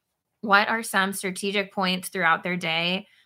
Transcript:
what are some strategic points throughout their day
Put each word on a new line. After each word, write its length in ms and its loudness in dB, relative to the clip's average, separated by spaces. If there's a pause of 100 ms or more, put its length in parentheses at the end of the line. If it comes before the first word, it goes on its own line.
(400)
what 280 4
are 140 -2
some 300 0
strategic 600 -4
points 340 -2
throughout 340 2
their 140 -4
day 500 -2 (180)